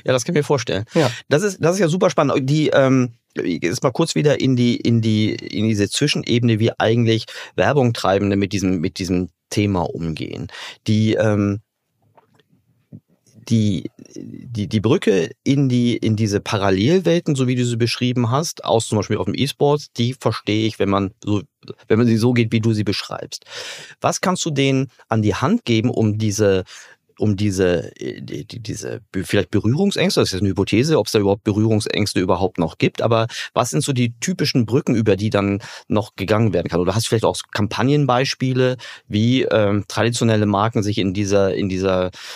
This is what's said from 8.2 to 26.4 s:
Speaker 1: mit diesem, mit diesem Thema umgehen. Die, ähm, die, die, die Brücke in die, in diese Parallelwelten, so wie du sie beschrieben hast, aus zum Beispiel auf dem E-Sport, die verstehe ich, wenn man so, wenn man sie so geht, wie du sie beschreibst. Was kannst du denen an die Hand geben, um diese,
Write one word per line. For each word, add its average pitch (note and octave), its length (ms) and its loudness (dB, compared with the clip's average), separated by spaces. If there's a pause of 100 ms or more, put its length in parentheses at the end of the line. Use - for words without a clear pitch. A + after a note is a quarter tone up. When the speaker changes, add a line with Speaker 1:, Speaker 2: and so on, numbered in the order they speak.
Speaker 1:
mit G2 160 -2
diesem, F#2 280 0
mit F2+ 180 -4
diesem F2+ 300 -2 (220)
Thema G2+ 320 0
umgehen. - 640 -6 (380)
Die, A2 280 2
ähm, G#2 460 0 (1900)
die, G#2 420 0 (260)
die, A2+ 500 -10
die A2 140 0
Brücke G#2 500 2 (140)
in C#3 240 2
die, A#2+ 280 2
in A2 200 0
diese G2+ 240 0
Parallelwelten, D3+ 920 2
so C3 120 0
wie B2+ 80 0
du B2 100 0
sie A#2+ 120 -2
beschrieben A#2+ 540 0
hast, D3 340 -4
aus A2+ 240 0
zum A2 100 0
Beispiel G2 200 -2
auf F#2 80 -4
dem G2 80 -4
E-Sport, C#3+ 640 -2
die A#2+ 160 -2
verstehe A2 520 -2
ich, G#2+ 120 -6
wenn G2 100 0
man G2 240 0 (120)
so, G#2 180 -2 (440)
wenn G#2+ 120 2
man A#2+ 80 4
sie A2+ 100 4
so A#2+ 160 2
geht, A#2 200 2
wie A2+ 80 2
du A2+ 120 2
sie G#2+ 120 -2
beschreibst. - 600 -8 (560)
Was C#3+ 200 -2
kannst F#3 240 -2
du E3+ 60 -4
denen C3+ 380 0 (200)
an A2 140 4
die G#2 120 2
Hand G3 300 0
geben, A2+ 260 2
um G#2+ 280 2
diese, G2 460 2 (560)